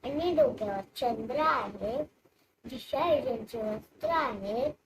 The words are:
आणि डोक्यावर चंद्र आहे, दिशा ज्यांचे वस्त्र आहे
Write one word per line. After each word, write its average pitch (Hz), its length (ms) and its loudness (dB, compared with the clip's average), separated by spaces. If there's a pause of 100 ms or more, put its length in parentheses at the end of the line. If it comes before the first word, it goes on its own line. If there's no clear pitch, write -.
आणि 311 300 0
डोक्यावर 208 460 4
चंद्र 233 580 -4
आहे, 233 640 0 (640)
दिशा 277 560 2
ज्यांचे 226 420 -4
वस्त्र - 460 -4
आहे 233 560 0 (220)